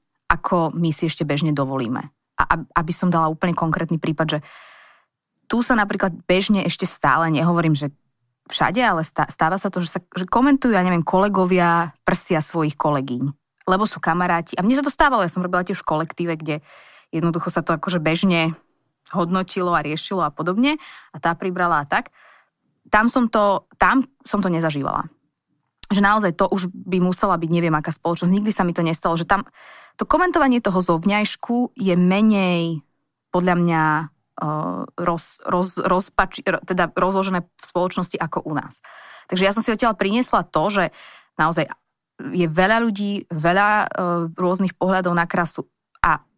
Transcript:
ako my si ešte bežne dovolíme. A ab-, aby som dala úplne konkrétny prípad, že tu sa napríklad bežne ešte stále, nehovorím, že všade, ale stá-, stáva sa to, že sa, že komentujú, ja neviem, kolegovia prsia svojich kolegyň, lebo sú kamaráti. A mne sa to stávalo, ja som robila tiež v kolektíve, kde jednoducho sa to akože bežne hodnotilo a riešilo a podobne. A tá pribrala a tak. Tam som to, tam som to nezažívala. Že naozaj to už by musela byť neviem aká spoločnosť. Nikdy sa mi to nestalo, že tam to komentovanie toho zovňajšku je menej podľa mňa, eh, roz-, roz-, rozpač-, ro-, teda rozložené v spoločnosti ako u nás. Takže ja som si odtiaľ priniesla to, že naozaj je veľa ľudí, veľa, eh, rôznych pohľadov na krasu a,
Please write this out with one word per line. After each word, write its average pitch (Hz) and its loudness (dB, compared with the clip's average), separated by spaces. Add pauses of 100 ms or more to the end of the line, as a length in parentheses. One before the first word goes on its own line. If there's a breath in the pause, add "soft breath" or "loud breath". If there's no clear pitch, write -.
(300)
ako 165 0
my 165 0
si 165 -2
ešte - -4
bežne 147 0
dovolíme. 135 -4 (280)
A - 2
ab-, 165 -2
aby 170 -2
som 180 0
dala 165 2
úplne 165 -2
konkrétny 165 -2
prípad, 156 -2
že 151 -2 (1120 loud breath)
tu 233 2
sa 247 0
napríklad 202 0 (120)
bežne 190 2
ešte 180 -2
stále, 156 2
nehovorím, 160 2
že 143 -4 (560)
všade, 180 0
ale 190 2
stá-, - -4
stáva 165 0
sa 196 -4
to, 180 -4
že 170 -4
sa, - -10 (140)
že 185 -4
komentujú, 262 4
ja 185 4
neviem, 175 2
kolegovia 180 2 (100)
prsia 180 0
svojich 151 -2
kolegyň, 139 -2 (340)
lebo 185 2
sú - -6
kamaráti. 170 -2
A 180 0
mne 254 4
sa 285 0
to 285 -2
stávalo, 262 2
ja 175 -2
som 180 -4
robila 180 -2
tiež 190 -6
v - -6
kolektíve, 165 -2
kde 156 -6 (540 loud breath)
jednoducho 165 0
sa 175 -2
to 170 0
akože 175 -4
bežne 165 2 (560)
hodnotilo 180 -2
a 160 0
riešilo 160 -4
a 143 -4
podobne. 226 0 (320 loud breath)
A 165 -14
tá 165 0
pribrala 175 -2
a - -12
tak. 220 -2 (840 soft breath)
Tam 220 4
som 240 0
to, 202 2 (160)
tam 240 4 (240)
som 202 0
to 185 0
nezažívala. 160 -2 (800)
Že 196 0
naozaj 202 2
to 196 2
už 185 -2
by 185 -4
musela 180 0
byť 165 -4
neviem 170 2
aká 151 -2
spoločnosť. 170 0
Nikdy 208 0
sa 185 0
mi 170 -2
to 175 -2
nestalo, 165 -2
že 165 -2
tam 180 0 (480 loud breath)
to - -4
komentovanie 302 4
toho 185 0
zovňajšku 202 -2
je 190 0
menej 180 2 (480)
podľa 180 2
mňa, 170 2 (200)
eh, 151 -8 (160)
roz-, 170 -4
roz-, 185 -2
rozpač-, 185 -2
ro-, 180 -2
teda 180 0
rozložené 190 -2
v - -20
spoločnosti 180 -4
ako 165 -6
u 156 -6
nás. - -10 (480 loud breath)
Takže 185 0
ja 196 2
som 220 -2
si - -2
odtiaľ 220 0
priniesla 208 0
to, 156 -2
že 202 0 (540 loud breath)
naozaj 165 0 (500)
je 175 -2
veľa 185 2
ľudí, 202 -4
veľa, 175 2 (160)
eh, - -6 (440)
rôznych 185 -2
pohľadov 185 0
na 170 0
krasu - -4 (320)
a, 160 2 (180)